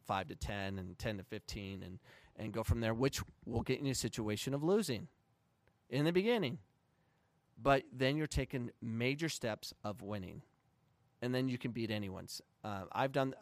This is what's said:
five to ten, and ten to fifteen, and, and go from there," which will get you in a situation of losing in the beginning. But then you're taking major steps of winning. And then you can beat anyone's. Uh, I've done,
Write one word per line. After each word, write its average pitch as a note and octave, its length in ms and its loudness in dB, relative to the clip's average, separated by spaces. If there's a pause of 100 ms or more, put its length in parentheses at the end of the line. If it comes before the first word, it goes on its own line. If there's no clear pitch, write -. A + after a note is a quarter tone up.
five F#2+ 220 0
to G2+ 80 -10
ten, G2 420 -4
and F2+ 200 -8
ten G#2+ 200 -2
to F#2 60 -10
fifteen, G2 580 -8
and, F#2 160 -12 (380)
and G#2+ 160 -6
go A2 100 0
from A#2 180 2
there," A2+ 140 2
which B2 280 2 (220)
will A#2 180 0
get C#3 180 0
you C#3+ 60 0
in C#3 40 2
a B2+ 40 2
situation A2 600 -2
of C#3+ 80 0
losing E3+ 460 2 (800)
in C#3 140 2
the E3 80 4
beginning. F#3 460 4 (1040)
But C#3 280 6
then C3 280 4
you're D#3 80 2
taking B2+ 440 0 (120)
major B2+ 480 0
steps - 420 -4 (100)
of G#2 200 -4
winning. G2 400 -6 (800)
And B2 120 0
then C3 140 2
you B2+ 80 0
can B2 140 -2
beat A2+ 200 -2
anyone's. F#2+ 520 -6 (200)
Uh, G2+ 200 -4 (100)
I've C3+ 180 2
done, C3+ 320 2